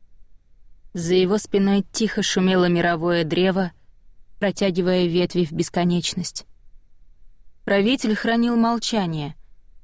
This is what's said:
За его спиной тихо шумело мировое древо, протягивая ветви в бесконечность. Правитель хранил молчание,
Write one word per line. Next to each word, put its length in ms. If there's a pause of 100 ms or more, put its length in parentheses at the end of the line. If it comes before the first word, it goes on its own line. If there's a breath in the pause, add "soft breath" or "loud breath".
(960)
За 200
его 240
спиной 520
тихо 320
шумело 460
мировое 560
древо, 480 (680)
протягивая 680
ветви 400
в 40
бесконечность. 960 (1200)
Правитель 500
хранил 400
молчание, 800 (480)